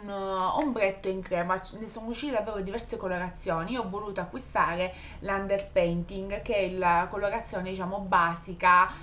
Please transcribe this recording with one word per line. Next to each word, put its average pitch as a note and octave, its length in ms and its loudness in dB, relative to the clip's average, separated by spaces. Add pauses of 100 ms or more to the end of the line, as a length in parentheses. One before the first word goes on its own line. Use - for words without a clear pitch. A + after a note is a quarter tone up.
eh, G3+ 60 -8
ombretto G3 960 0
in F#3+ 140 -2
crema, F3+ 400 0
c-, - 180 -12
ne A3 80 -10
sono A3 200 -10
uscite C4 260 -4
davvero G#3 260 -2
diverse G3+ 380 -6
colorazioni. F3+ 720 -4
Io B3 120 -2
ho F#3+ 60 -4
voluto G3+ 300 -6
acquistare F3+ 720 0 (260)
l'Underpainting, G3 1200 0
che A3 140 0
è F#3+ 160 2
la F3+ 380 4
colorazione, G3+ 600 -2
diciamo, F#3+ 300 -4
basica, F3+ 920 6 (120)